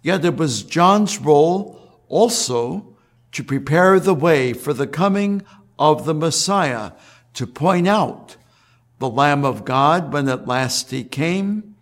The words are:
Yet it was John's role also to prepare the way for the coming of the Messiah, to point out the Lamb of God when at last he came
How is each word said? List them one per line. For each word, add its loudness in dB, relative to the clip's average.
Yet -2
it 0
was -2
John's 2
role 0
also -2
to -10
prepare 4
the 2
way 2
for -6
the -4
coming -2
of 2
the -2
Messiah, -2
to -8
point 0
out -2
the -4
Lamb 2
of -4
God 0
when -2
at -4
last -4
he -8
came -6